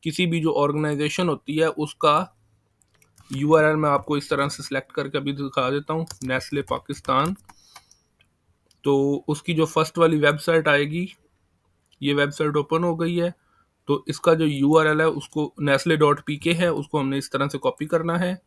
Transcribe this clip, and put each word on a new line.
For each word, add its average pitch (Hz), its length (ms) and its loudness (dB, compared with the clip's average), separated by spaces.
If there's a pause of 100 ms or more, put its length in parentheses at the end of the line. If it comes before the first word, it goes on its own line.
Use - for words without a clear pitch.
किसी 165 240 -2
भी 165 140 0
जो 156 120 0
ऑर्गेनाइजेशन 147 760 0
होती 151 280 -4
है 160 120 2
उसका 151 680 0 (920)
यूआरएल 151 460 4
मैं 151 140 0
आपको 143 260 -2
इस 139 140 -6
तरह 139 180 0
से 143 140 -10
सिलेक्ट 135 300 -6
करके 139 260 -4
अभी 139 140 -4
दिखा 139 380 -2
देता 143 240 -4
हूँ, 160 120 -4 (180)
नेस्ले 131 380 -4
पाकिस्तान। 139 720 -2 (1500)
तो 143 440 0
उसकी 151 260 -4
जो 156 120 2
फर्स्ट 156 320 -2
वाली 165 200 4
वेबसाइट 151 500 2
आएगी, 151 400 0 (920)
ये 143 140 0
वेबसाइट 143 420 0
ओपन 160 280 0
हो 175 120 0
गई 170 200 -2
है, 175 180 -2 (540)
तो 135 200 0
इसका 160 260 4
जो 160 100 0
यूआरएल 151 560 4
है 160 80 4
उसको 151 520 -4
नेस्ले 143 360 2
डॉट 147 300 4
पी 151 100 -4
के 165 160 0
है, 170 200 0
उसको 151 260 -4
हमने 135 200 -2
इस 143 140 -8
तरह 139 160 -2
से 143 100 -8
कॉपी 135 280 -4
करना 165 320 -2
है 180 280 -2